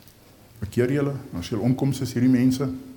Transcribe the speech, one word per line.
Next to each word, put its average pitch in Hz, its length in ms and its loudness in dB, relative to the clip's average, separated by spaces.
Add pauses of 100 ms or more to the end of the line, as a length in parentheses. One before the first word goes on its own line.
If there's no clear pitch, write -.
(600)
Bekeer 120 340 0
julle, 139 200 -2 (160)
maar 131 120 -6
as - 80 -10
julle 104 160 -2
omkom 135 280 2
soos 123 200 -4
hierdie 127 160 4
mense. 127 360 4 (300)